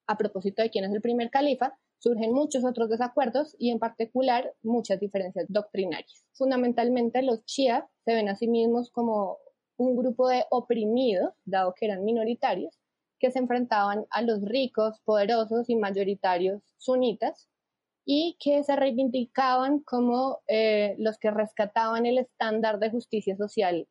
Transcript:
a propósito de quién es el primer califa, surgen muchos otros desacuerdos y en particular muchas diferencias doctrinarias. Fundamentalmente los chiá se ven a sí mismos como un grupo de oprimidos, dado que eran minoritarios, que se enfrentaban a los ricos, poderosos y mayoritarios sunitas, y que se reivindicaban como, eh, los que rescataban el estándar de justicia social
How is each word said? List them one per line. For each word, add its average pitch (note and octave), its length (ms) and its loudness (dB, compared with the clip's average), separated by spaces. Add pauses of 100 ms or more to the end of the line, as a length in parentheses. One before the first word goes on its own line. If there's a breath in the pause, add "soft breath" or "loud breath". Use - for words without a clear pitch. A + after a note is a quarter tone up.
a G#3+ 120 -2
propósito G3 420 -2
de A3+ 100 2
quién G3 140 -2
es G3 80 -4
el G3+ 80 -2
primer A#3 300 -2
califa, C4+ 480 0 (200)
surgen A3+ 340 0
muchos C4+ 320 0
otros A#3+ 260 -2
desacuerdos B3 680 0
y A#3 120 0
en A3+ 80 -2
particular A#3+ 760 -2 (100)
muchas A3 380 -2
diferencias F#3+ 480 -4
doctrinarias. - 840 -6
Fundamentalmente B3 880 0
los A#3+ 240 -2
chiá C4+ 420 0 (160)
se A3+ 100 2
ven G#3+ 140 0
a G3 80 -4
sí A#3 120 -2
mismos A#3 420 2
como G#3+ 480 -2 (400)
un B3 180 2
grupo B3+ 320 2
de B3+ 220 2
oprimidos, A#3 840 0 (140)
dado F#3 280 0
que A3+ 120 -4
eran G3 180 -4
minoritarios, A#3 720 -2 (400)
que B3+ 120 2
se B3+ 80 -4
enfrentaban A3+ 720 0
a G#3 120 -2
los A3 200 0
ricos, A3 640 -2
poderosos A3 640 2
y A#3 60 2
mayoritarios G3 840 0 (160)
sunitas, B3+ 720 -2 (560)
y D#4 360 0
que C#4+ 240 2
se C#4+ 100 0
reivindicaban C4 1040 0
como, B3 720 0
eh, G#3+ 500 2
los G#3+ 200 -2
que G#3+ 120 0
rescataban A3 760 -2
el B3 140 2
estándar A3 600 -2
de A3 100 0
justicia G#3 460 -4
social G3 540 -2